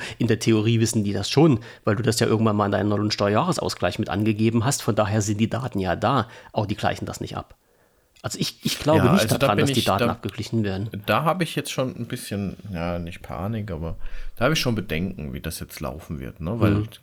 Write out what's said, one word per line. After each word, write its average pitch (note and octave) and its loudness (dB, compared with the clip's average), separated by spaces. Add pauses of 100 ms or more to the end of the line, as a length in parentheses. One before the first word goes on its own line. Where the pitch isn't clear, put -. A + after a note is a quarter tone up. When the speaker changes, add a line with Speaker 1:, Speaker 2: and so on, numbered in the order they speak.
(200)
Speaker 1:
in A#2 2
der A2+ 4
Theorie A2+ 4
wissen A2+ 2
die G2+ 0
das G2 -4
schon, C#3+ 6 (240)
weil G#2+ 2
du A2 0
das A2+ 2
ja A2+ 4
irgendwann G#2+ 4
mal G#2 4
in G2+ 0
deinem G2+ 2
Null- G2+ 2
und G#2 0
Steuerjahresausgleich G#2 0
mit G#2+ -2
angegeben A2 2
hast. - 0
Von A2+ 0
daher G#2+ 2
sind G2+ 0
die A2 2
Daten A#2 -4
ja F#2 0
da, A#2 0 (260)
aber G#2+ 0
die G#2 -2
gleichen G2+ -2
das F#2+ -8
nicht - -8
ab. - -12 (680)
Also - -6
ich, - -6
ich - -2
glaube D3+ 4
Speaker 2:
Ja, E2+ 4
Speaker 1:
nicht G3 6
Speaker 2:
also A2+ 2
da A#2+ 0
Speaker 1:
daran, A2+ 2
Speaker 2:
bin D3 4
Speaker 1:
dass C#3 2
die B2 2
Speaker 2:
ich, - 2
Speaker 1:
Daten G2+ 2
Speaker 2:
da, A2+ 0
Speaker 1:
abgeglichen G#2+ -4
werden. G2 -4 (160)
Speaker 2:
da A2+ 2
habe E3+ 0
ich - -6
jetzt C#3+ -6
schon C3 -4
ein A#2 -8
bisschen, G2+ -6 (160)
ja, F2 -2
nicht E2+ -10
Panik, G#2 -6
aber E2 -6 (400)
da - -4
habe D3 2
ich D#3 0
schon A#2 0
Bedenken, E2 -4
wie B1+ -8
das D#2 -8
jetzt - -14
laufen D2 -8
wird, B1+ -10
ne? G2+ -4
Weil G#2 4
Speaker 1:
Mhm. G#2+ -2 (160)